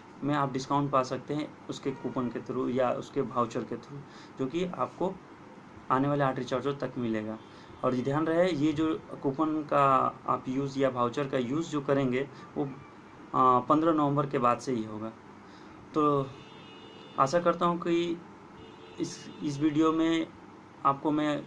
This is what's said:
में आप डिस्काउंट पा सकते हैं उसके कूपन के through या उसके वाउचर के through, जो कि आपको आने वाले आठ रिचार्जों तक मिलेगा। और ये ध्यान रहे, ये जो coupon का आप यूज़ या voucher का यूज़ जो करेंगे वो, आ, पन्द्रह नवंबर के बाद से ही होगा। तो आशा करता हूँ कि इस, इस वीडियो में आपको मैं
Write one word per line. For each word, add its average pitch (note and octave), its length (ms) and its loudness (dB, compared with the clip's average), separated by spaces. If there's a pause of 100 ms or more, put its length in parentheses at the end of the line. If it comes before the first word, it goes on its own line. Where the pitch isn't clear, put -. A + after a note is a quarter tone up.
(240)
में C#3 120 2
आप C#3 180 0
डिस्काउंट C#3 380 0
पा C3+ 120 4
सकते C3 300 -6
हैं D3 140 -4 (220)
उसके C#3 240 -4
कूपन B2+ 360 -4
के A#2+ 120 -6
through B2+ 280 -4
या B2 240 2
उसके - 280 -6
वाउचर A#2+ 420 -2
के B2 120 -8
through, C#3+ 240 -12 (400)
जो C3+ 60 -2
कि D#3+ 220 -2
आपको F3 460 -4 (800)
आने C3+ 160 2
वाले C#3+ 160 2
आठ C3 160 0
रिचार्जों B2+ 340 -2
तक C3+ 240 -6
मिलेगा। A2 400 -2 (460)
और B2+ 120 2
ये B2 80 0
ध्यान C#3+ 240 0
रहे, E3 220 4
ये D3+ 240 2
जो D#3 260 0 (240)
coupon D#3 460 0
का C#3+ 160 6 (420)
आप - 200 0
यूज़ C#3 320 -2
या C3+ 100 4
voucher B2 380 0
का C#3 100 -2
यूज़ C3+ 320 -2
जो D3 120 -2
करेंगे C#3 460 2 (300)
वो, D3 100 -2 (680)
आ, B2+ 240 6
पन्द्रह D#3 340 4
नवंबर C#3+ 320 2
के C#3+ 120 -2
बाद A#2+ 220 4
से C3+ 120 -4
ही A2+ 120 -2
होगा। G#2+ 280 -8 (840)
तो D3 340 2 (920)
आशा C#3 200 4
करता F3 260 2
हूँ F3 140 2
कि E3+ 380 0 (840)
इस, - 180 -6 (260)
इस C#3+ 160 -4
वीडियो D#3 320 4
में E3 360 2 (580)
आपको C#3+ 260 2
मैं D3 360 0